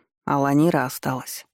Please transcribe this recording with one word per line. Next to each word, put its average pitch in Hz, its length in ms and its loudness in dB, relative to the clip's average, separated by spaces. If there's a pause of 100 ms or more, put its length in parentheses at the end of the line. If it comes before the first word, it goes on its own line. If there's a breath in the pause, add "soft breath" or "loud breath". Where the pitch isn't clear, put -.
(260)
а 143 140 0
Ланира 143 460 2
осталась. - 680 -8